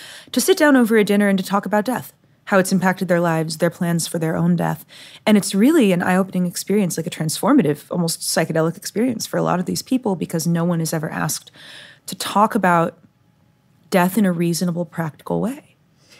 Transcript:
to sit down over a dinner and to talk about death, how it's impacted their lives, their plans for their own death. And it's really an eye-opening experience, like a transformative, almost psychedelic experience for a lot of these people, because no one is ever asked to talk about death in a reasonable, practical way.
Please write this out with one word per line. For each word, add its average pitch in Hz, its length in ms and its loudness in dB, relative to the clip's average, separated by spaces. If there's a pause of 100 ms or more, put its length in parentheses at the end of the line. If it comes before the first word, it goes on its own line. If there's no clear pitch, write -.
(320)
to - 80 -2
sit 381 200 2
down 294 160 6
over 233 200 4
a 214 80 4
dinner 202 240 2
and 196 120 2
to 190 60 -4
talk 202 200 -2
about 208 200 0
death, - 280 -6 (320)
how 202 120 2
it's 190 140 2
impacted 185 360 0
their 175 140 2
lives, 160 360 0
their 170 120 0
plans 170 380 -2
for 170 100 -6
their 160 180 -2
own 170 200 2
death. 165 280 -2 (420)
And 214 120 6
it's - 160 -2
really 226 380 4
an 175 100 0
eye-opening 185 460 0
experience, 190 500 -2
like 165 100 -6
a - 20 -6
transformative, 175 840 0
almost 170 300 -2
psychedelic 160 540 -2
experience 226 520 -4
for - 100 -6
a 165 60 0
lot 165 160 0
of 180 80 -6
these 180 140 -4
people, 240 340 -2
because 160 320 -4
no 170 180 0
one 170 160 0
is 160 120 -4
ever 160 160 -4
asked - 420 -6 (560)
to - 80 -12
talk - 400 0
about 175 420 2 (920)
death 180 280 2
in 208 80 4
a 180 60 2
reasonable, 170 540 -2
practical - 540 -6
way. 269 360 -8 (440)